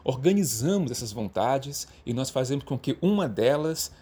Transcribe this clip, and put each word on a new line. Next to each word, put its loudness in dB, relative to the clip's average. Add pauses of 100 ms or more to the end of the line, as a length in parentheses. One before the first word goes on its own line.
organizamos 2
essas -8
vontades -2 (180)
e -6
nós -4
fazemos -2
com -4
que -4
uma 2
delas 0 (120)